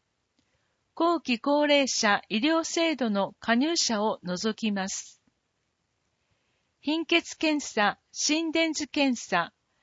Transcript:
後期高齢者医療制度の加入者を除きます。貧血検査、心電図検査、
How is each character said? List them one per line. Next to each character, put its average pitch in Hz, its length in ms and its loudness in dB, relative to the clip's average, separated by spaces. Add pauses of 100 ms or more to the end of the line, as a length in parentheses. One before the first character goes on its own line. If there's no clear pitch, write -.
(960)
後 330 260 2
期 240 180 -2
高 294 280 2
齢 285 220 4
者 208 400 2
医 208 100 0
療 320 260 2
制 330 320 0
度 240 140 -2
の 196 280 -2
加 - 160 0
入 302 220 2
者 214 260 0
を 214 220 0
除 180 320 -4
き 220 160 -2
ま 190 160 -4
す。 - 340 -12 (1600)
貧 311 260 -2
血 - 320 -2
検 311 260 0
査、 208 360 0 (100)
心 320 400 -2
電 330 220 0
図 294 160 -6
検 277 280 0
査、 170 360 -2 (300)